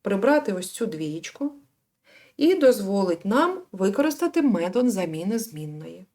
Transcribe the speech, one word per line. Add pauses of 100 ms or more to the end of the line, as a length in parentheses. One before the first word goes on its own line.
прибрати
ось
цю
двієчку (840)
і
дозволить
нам (100)
використати
метод
заміни
змінної.